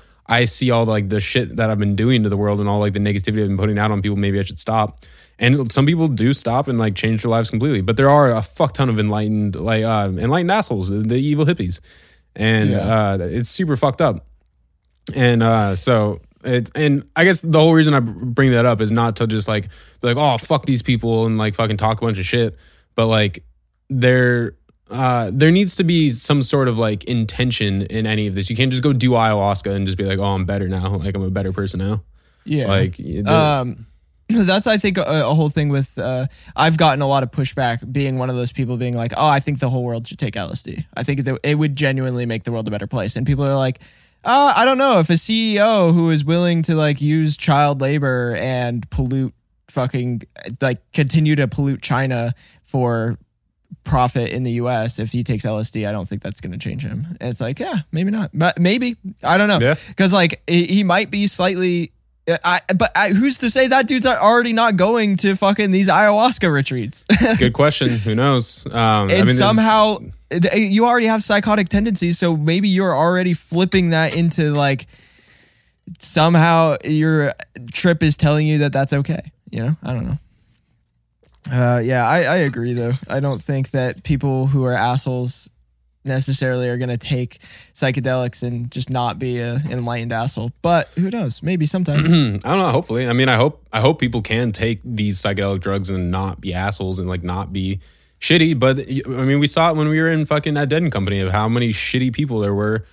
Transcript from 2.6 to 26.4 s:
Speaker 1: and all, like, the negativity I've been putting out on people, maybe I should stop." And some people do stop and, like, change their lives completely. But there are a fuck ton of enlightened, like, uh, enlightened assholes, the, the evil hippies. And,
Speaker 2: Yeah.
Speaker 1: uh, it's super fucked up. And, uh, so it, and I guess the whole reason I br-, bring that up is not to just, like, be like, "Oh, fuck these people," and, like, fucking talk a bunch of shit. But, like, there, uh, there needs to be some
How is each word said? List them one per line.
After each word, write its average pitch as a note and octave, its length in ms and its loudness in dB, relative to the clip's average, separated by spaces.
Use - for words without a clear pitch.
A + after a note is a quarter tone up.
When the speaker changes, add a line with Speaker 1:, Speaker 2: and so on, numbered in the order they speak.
Speaker 1:
and G2+ 80 -2
all, G#2 100 0
like, G#2 140 0
the G2+ 60 -2
negativity G#2 420 -2
I've G#2 80 0
been G2 80 -2
putting G#2 220 0
out G#2+ 120 0
on G2+ 120 -2
people, G#2 120 -2
maybe G2+ 240 0
I G2 40 0
should F2 160 -10
stop." A2 440 -2
And B2+ 340 2
some C#3 140 2
people E3 200 2
do B2 260 2
stop B2 360 -2
and, A#2+ 80 -2
like, A2 180 0
change A2 280 -2
their A#2 80 0
lives A2+ 180 0
completely. A#2+ 320 0
But G#2+ 160 -2
there C3+ 120 4
are C#3+ 220 6
a A2 120 0
fuck - 300 -4
ton C3+ 160 0
of A2 100 0
enlightened, G#2 560 -2
like, A2 280 -2
uh, G#2+ 340 0
enlightened E3+ 340 0
assholes, A2+ 380 -2
the, G2+ 100 -2
the A2 160 0
evil D3 300 0
hippies. G2 340 -2
And, G#2+ 340 2
Speaker 2:
Yeah. G2+ 80 2
Speaker 1:
uh, G2 80 -2
it's A2 280 -4
super D#3 260 -2
fucked C3+ 260 0
up. A2 240 0
And, A#2+ 300 4
uh, G#2+ 320 2
so G#2+ 460 0
it, B2 300 -2
and D3 280 2
I E3 100 4
guess F#3 160 4
the D#3+ 180 4
whole D#3+ 140 6
reason D#3 200 6
I C#3 60 4
br-, A2 260 -4
bring B2+ 260 2
that A#2 140 4
up A#2 140 2
is A2 120 0
not A#2 260 0
to A#2 100 -2
just, A2 220 -2
like, G#2 180 -2
be B2 120 -2
like, B2 40 -2
"Oh, C#3+ 200 2
fuck - 280 -2
these B2+ 160 0
people," A2+ 440 0
and, A2 120 0
like, G#2+ 180 -2
fucking A2 220 -2
talk A2 240 -2
a A#2 40 -2
bunch G#2+ 140 -2
of F#2 60 -4
shit. A#2+ 300 0
But, A2+ 120 2
like, G#2+ 360 0
there, B2 640 2
uh, A#2+ 420 0
there C#3+ 180 6
needs F#3 260 2
to F#3+ 60 2
be E3 280 2
some C#3 320 0